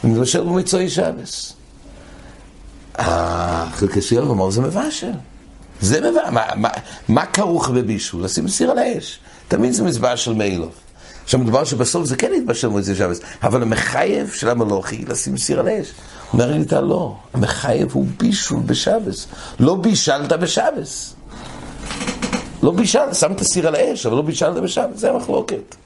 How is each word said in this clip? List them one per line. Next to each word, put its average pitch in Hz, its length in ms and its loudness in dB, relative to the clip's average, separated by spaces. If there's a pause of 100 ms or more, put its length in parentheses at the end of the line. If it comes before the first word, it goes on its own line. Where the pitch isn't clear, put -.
ומתבשל 123 400 4
במצואי 180 460 0
שבס. - 640 -4 (1400)
החלקסיוב 87 1400 0
אמר, 95 180 2
זה 110 120 2
מבשל. 233 500 -2 (720)
זה 113 200 4
מבשל. 330 300 2
מה, 113 120 2 (120)
מה, 107 140 0 (380)
מה 135 180 4
כרוך 170 440 0
בבישול? 110 540 -2
לשים - 240 -2
סיר 240 240 2
על 254 60 2
האש. - 420 -2 (280)
תמיד 247 260 2
זה 220 100 0
מבשל 123 500 0
מאילוב. 95 380 -2 (520)
עכשיו - 160 2
מדובר 123 240 4
שבסוף - 420 0
זה 120 100 0
כן - 220 0
יתבשל 226 300 0
במוצאי 101 280 0
שבס, 90 240 0 (240)
אבל 123 180 4
המחייב 139 720 0
של - 160 -2
המלוכי 107 580 0
לשים - 300 -4
סיר 131 220 0
על - 80 2
האש. 214 200 -2 (460)
אומר 123 160 4
הגליטה, 151 320 2
לא, 143 340 0 (180)
המחייב 127 580 0
הוא 135 140 0 (120)
בישול 214 480 0
בשבס. - 640 0 (320)
לא 156 160 6
בישלת 165 580 2
בשבס. - 800 -2 (1500)
לא 147 80 6
בישל, 226 420 2
שמת 170 300 0
סיר 170 240 2
על 156 80 2
האש, - 300 2
אבל 113 100 2
לא 139 60 4
בישלת 165 420 0
בשבס, - 360 -2
זה 226 100 2
המחלוקת. - 680 -2 (100)